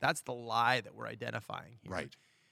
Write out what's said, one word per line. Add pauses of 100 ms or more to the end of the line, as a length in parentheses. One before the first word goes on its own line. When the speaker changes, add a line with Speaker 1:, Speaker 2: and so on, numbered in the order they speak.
Speaker 1:
That's
the
lie
that
we're
identifying
here.
Speaker 2:
Right. (340)